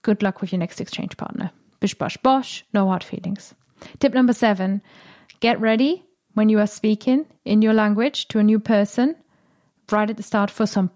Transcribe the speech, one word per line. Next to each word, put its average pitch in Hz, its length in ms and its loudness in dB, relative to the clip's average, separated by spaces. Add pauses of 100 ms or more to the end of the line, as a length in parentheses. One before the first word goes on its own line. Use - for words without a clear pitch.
Good 208 200 0
luck 196 180 -4
with 190 120 -6
your 185 60 -2
next 175 220 -6
exchange - 360 -10
partner." - 360 -10 (260)
Bish, - 160 -2
bosh, - 220 -6
bosh, - 560 0
no 196 160 2
hard 180 160 -2
feelings. - 500 -10 (460)
Tip 277 140 2
number 247 180 4
seven, 202 500 0 (560)
get 233 220 0
ready 233 420 0 (300)
when 214 160 2
you 214 100 4
are 208 80 2
speaking 220 580 0 (200)
in 214 180 2
your 220 120 4
language 220 520 0
to - 120 -4
a 208 40 4
new 214 160 4
person 220 560 0 (760)
right 214 200 0
at 220 60 -6
the 214 60 -12
start 202 280 0
for - 160 -2
some 190 300 0